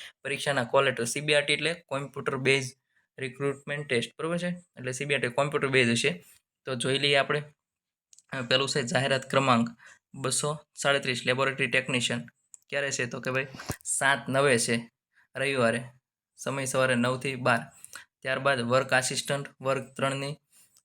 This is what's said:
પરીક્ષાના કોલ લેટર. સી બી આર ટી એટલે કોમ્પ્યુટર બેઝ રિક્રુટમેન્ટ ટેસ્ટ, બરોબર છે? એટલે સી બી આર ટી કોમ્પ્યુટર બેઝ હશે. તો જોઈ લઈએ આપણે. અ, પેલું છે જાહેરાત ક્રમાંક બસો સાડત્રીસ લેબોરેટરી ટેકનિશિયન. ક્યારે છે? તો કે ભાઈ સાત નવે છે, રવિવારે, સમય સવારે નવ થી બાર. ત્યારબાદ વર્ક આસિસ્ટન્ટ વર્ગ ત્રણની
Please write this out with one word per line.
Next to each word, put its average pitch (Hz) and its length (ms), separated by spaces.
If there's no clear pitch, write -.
પરીક્ષાના 139 420
કોલ 139 200
લેટર. 123 200
સી 117 160
બી 147 140
આર 147 80
ટી 151 100
એટલે 151 220
કોમ્પ્યુટર 139 600
બેઝ 135 360
રિક્રુટમેન્ટ 139 680
ટેસ્ટ, 117 300
બરોબર 165 200
છે? 175 100
એટલે 127 440
સી 127 120
બી 143 100
આર 131 60
ટી 123 80
કોમ્પ્યુટર 143 400
બેઝ 131 200
હશે. 131 360
તો 135 100
જોઈ 131 240
લઈએ 143 180
આપણે. 147 260
અ, 135 100
પેલું 131 260
છે 143 140
જાહેરાત 131 480
ક્રમાંક 127 380
બસો 135 440
સાડત્રીસ 139 520
લેબોરેટરી 131 400
ટેકનિશિયન. 123 600
ક્યારે 139 220
છે? 127 160
તો 123 140
કે 131 100
ભાઈ 131 160
સાત - 440
નવે 135 300
છે, 117 320
રવિવારે, 127 480
સમય 135 280
સવારે 131 300
નવ 123 240
થી 135 160
બાર. 123 240
ત્યારબાદ 135 380
વર્ક 127 320
આસિસ્ટન્ટ 135 720
વર્ગ 131 200
ત્રણની 135 540